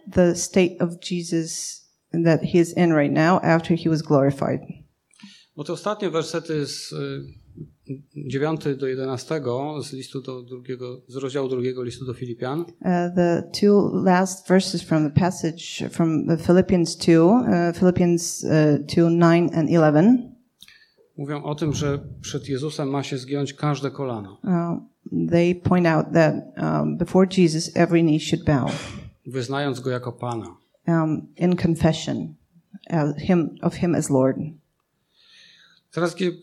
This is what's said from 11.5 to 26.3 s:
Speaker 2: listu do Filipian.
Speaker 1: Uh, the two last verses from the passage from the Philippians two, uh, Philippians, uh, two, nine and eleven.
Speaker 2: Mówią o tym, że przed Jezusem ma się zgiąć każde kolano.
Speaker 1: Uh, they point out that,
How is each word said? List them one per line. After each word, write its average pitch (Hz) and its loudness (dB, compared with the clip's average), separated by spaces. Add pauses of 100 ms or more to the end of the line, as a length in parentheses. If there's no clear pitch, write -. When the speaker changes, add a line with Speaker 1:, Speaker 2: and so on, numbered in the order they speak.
Speaker 2:
listu 123 -10
do 127 -8
Filipian. 127 -8
Speaker 1:
Uh, 170 -8 (500)
the 175 0 (100)
two 202 4
last 185 0
verses 185 2
from 151 0
the 151 2
passage 175 -4
from 160 0
the 165 2
Philippians 175 2
two, 165 6
uh, 175 2
Philippians, 175 2
uh, 151 4
two, 170 4
nine 170 4
and 156 0
eleven. 165 4 (840)
Speaker 2:
Mówią 147 -8
o 147 -6
tym, 147 -2
że 143 -2 (220)
przed - -10
Jezusem 139 -4
ma 139 -2
się 135 -6
zgiąć 135 -6
każde 139 -4
kolano. 117 -10
Speaker 1:
Uh, 170 -4
they 175 2
point 175 2
out 156 2
that, 160 4 (280)